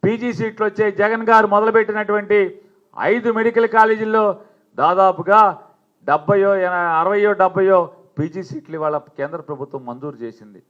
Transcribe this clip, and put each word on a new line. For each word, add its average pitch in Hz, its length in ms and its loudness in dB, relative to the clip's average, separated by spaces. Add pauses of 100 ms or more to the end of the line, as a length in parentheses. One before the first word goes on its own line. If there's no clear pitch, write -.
పీజీ 226 340 -2
సీట్లు 214 280 -4
వచ్చే 208 200 -2 (140)
జగన్ 220 300 0
గారు 220 240 6
మొదలుపెట్టినటువంటి 214 840 0 (580)
ఐదు 214 320 -2 (100)
మెడికల్ 226 380 2
కాలేజీల్లో 220 480 2 (540)
దాదాపుగా 180 640 2 (680)
డెబ్బయో, 196 440 0 (140)
ఎన-, 175 340 -2
అరవయో, 208 320 0 (100)
డెబ్బయో 185 380 2 (380)
పీజీ 165 240 -6
సీట్లు - 360 -14
ఇవాళ 151 180 -4 (220)
కేంద్ర 151 300 -8
ప్రభుత్వం 139 400 -12
మంజూరు 131 360 -14
చేసింది. 107 460 -18